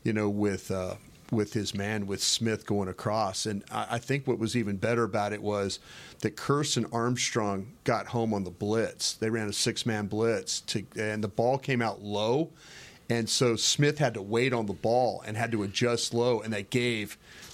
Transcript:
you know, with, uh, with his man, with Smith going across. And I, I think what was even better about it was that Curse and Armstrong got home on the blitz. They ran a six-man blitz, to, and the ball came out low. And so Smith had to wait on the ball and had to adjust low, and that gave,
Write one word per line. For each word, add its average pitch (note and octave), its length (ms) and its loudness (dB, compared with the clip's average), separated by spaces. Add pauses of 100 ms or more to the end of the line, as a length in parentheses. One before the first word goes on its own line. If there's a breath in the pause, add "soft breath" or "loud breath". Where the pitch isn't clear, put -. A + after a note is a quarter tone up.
you A#2 100 0
know, G#2+ 160 2
with, G2+ 420 0
uh, F#2 260 -4 (360)
with G#2+ 220 2
his G2+ 200 -2
man, G2+ 320 -2
with G2 160 -4
Smith A2+ 440 0
going G2+ 220 0
across. G#2 580 -2
And G2+ 240 -4
I, A2 220 -4
I A#2+ 60 0
think C3+ 280 -4
what A#2+ 120 0
was A2 180 0
even G2 200 0
better A2+ 260 2
about G#2 300 0
it G#2 100 -6
was G2+ 380 0 (400 loud breath)
that - 160 -2
Curse C#3+ 400 0
and A#2 160 2
Armstrong A2+ 800 0 (120)
got A2 240 0
home A#2 260 0
on G2+ 100 0
the F2 60 -6
blitz. G#2 640 -2
They A2 160 0
ran A2 180 0
a G2+ 40 -4
six-man G#2+ 540 0
blitz, G#2 540 0
to, - 240 -4 (120)
and G#2+ 280 -2
the G#2 40 0
ball A#2+ 300 2
came C3 240 0
out G2+ 200 -2
low. A2 480 2 (600 loud breath)
And A#2 180 2
so A#2+ 280 4
Smith D3 420 4
had C3 160 2
to G#2 80 -6
wait A2+ 300 2
on A#2 140 2
the G2+ 80 -2
ball A2+ 520 2
and G#2+ 100 -6
had A#2 160 0
to G#2+ 100 2
adjust A#2 520 0
low, A#2 260 2
and A2 120 -4
that G2+ 180 -4
gave, A#2 480 0 (360 loud breath)